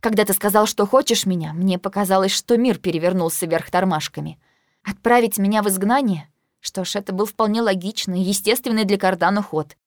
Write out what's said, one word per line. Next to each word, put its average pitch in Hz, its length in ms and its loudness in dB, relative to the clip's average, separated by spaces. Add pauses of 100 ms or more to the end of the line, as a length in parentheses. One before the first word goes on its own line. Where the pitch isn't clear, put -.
Когда 214 240 2
ты 202 80 -2
сказал, 208 340 2
что - 200 0
хочешь 233 400 2
меня, 165 260 -2
мне 180 260 0
показалось, 190 540 0
что - 240 0
мир 240 220 2
перевернулся 170 680 -2
вверх 165 240 -2
тормашками. 160 720 -2 (420)
Отправить 233 560 2
меня 202 240 2
в 208 60 0
изгнание? 196 600 0 (300)
Что - 260 -8
ж, - 120 -6
это 196 160 -6
был 190 120 0
вполне 220 380 -2
логичный 190 580 -2
и 185 40 2
естественный 220 600 0
для 196 140 2
Кардана 190 440 0
ход 156 340 -6 (100)